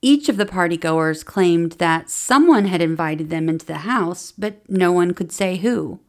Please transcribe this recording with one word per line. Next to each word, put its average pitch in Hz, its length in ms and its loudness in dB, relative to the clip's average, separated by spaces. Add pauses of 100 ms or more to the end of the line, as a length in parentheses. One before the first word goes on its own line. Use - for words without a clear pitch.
Each 285 260 2
of 233 80 0
the 202 80 0
partygoers 165 800 -2
claimed 170 480 2
that 165 380 -2
someone 269 560 4
had 180 160 0
invited 160 480 -4
them 160 180 -2
into 160 160 -2
the 156 140 -10
house, 180 540 -4
but 208 360 -10
no 185 240 2
one 175 220 2
could 170 180 -8
say 185 240 -2
who. 170 520 -4